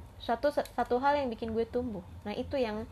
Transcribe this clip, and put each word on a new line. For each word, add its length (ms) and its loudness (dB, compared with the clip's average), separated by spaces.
Suatu, 320 2
satu 480 0
hal 200 6
yang 100 2
bikin 240 -4
gue 140 2
tumbuh. 380 -2
Nah, 100 -6
itu 240 -4
yang 360 0